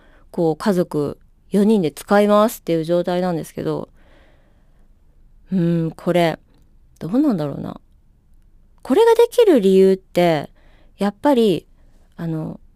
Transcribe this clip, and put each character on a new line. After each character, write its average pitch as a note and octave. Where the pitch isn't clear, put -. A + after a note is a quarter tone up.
こ E3
う、 D#3
家 G3+
族 D#3
四 G3
人 G#3+
で D3+
使 -
い G#3
ま G#3
す -
っ -
て E3
い E3
う D#3+
状 F3
態 F3+
な F#3
ん -
で D#3
す -
け E3
ど、 D#3
う F#3
ー E3+
ん、 D#3+
こ -
れ、 E3+
ど -
う A#3
な D4
ん F#3+
だ D3+
ろ C#3
う -
な。 -
こ -
れ G4
が A#4
で A#4
き -
る D#4
理 F#3+
由 F#3+
っ F#3+
て、 E3+
や G3+
っ G3+
ぱ C#4+
り、 A3
あ E3+
の、 D#3+